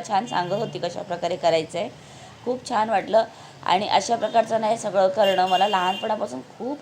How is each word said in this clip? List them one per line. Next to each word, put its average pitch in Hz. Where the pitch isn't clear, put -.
छान 208
सांगत 175
होती 202
कशाप्रकारे 175
करायचं 165
आहे. 220
खूप 247
छान 220
वाटलं. 196
आणि 190
अशा 202
प्रकारचं 220
ना, 220
हे 226
सगळं 196
करणं 190
मला 185
लहानपणापासून 202
खूप 247